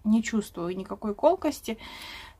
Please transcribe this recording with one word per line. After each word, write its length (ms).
не 180
чувствую 540
никакой 380
колкости. 640